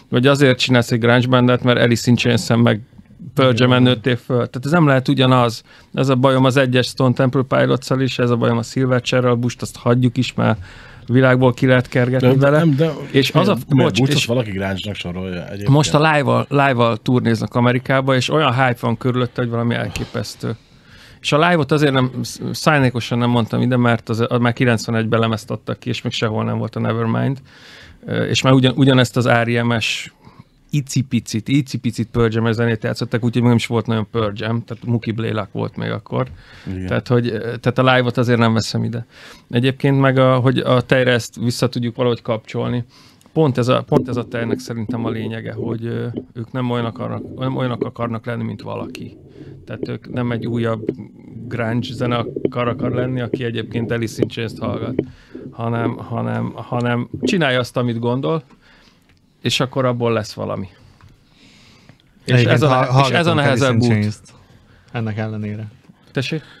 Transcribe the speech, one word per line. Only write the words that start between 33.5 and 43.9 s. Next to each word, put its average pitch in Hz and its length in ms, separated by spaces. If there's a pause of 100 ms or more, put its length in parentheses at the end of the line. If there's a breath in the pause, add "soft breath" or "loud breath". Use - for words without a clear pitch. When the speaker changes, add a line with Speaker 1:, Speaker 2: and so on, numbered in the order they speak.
Speaker 1:
is 113 120
volt 117 180
nagyon 110 260
Pearl 110 240
Jam, 113 280
tehát 110 220
Mookie 117 280
Blaylock 110 380
volt 110 240
még 110 160
akkor. 123 360 (400 loud breath)
Speaker 3:
Igen. 92 200
Speaker 1:
Tehát, 120 200
hogy, 120 200
ö, 113 120
tehát 117 380
a 127 60
Live-ot 127 340
azért 120 220
nem 113 140
veszem 113 300
ide. 117 220 (440 loud breath)
Egyébként 131 500
meg, 135 180
a, 131 180
hogy 127 220
a 127 240
tejre 127 300
ezt 120 240
vissza 120 340
tudjuk 120 260
valahogy 123 260
kapcsolni. 120 600 (500 soft breath)
Pont 151 240
ez 120 100
a, 123 140
pont 127 260